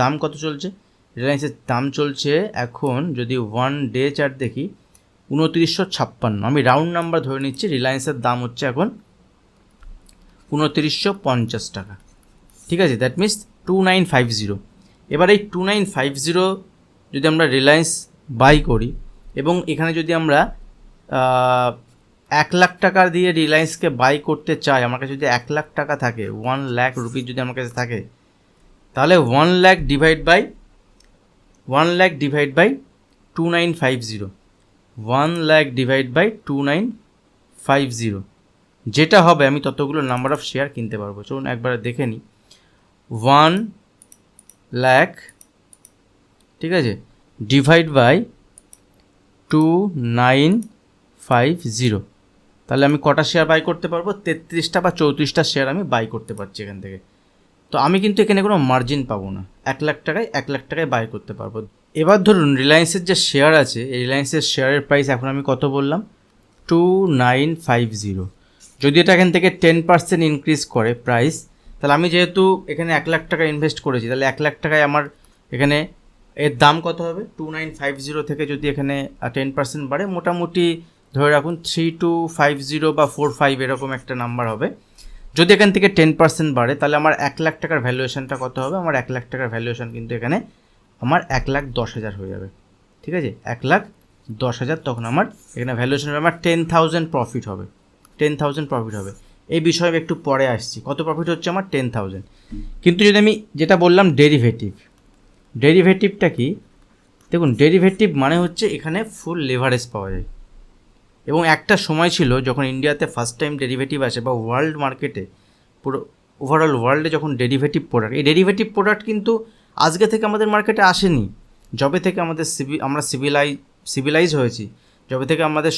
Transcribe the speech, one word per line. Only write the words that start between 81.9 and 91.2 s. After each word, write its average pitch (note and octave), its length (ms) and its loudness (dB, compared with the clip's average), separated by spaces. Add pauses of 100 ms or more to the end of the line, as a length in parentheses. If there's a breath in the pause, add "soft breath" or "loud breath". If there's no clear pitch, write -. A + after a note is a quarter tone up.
টু E3+ 100 2 (260)
ফাইভ D3 160 2 (160)
জিরো D#3 180 0 (100)
বা D3+ 60 4 (100)
ফোর D3 140 -2 (120)
ফাইভ C#3 140 4 (100)
এরকম C3+ 340 -4
একটা C3 240 -12
নাম্বার A#2+ 300 -4
হবে। A#2 160 -4 (680 soft breath)
যদি E3+ 180 6
এখান G3+ 180 6
থেকে G3+ 220 4
টেন D#3+ 220 6
পার্সেন্ট D#3 400 2
বাড়ে, A#2+ 220 2
তাহলে D3 200 2
আমার D#3 120 4 (160)
এক - 160 -8
লাখ D#3 180 0
টাকার D#3+ 240 -2
ভ্যালুয়েশনটা B2+ 480 -6 (100)
কত B2+ 100 -8 (100)
হবে? D3+ 180 -4
আমার E3 200 -2
এক A#2+ 120 -12
লাখ B2 180 -8
টাকার B2+ 220 -6
ভ্যালুয়েশন A#2 420 -6
কিন্তু A#2 220 -12
এখানে B2+ 180 -2 (680 soft breath)
আমার D#3+ 160 2 (180)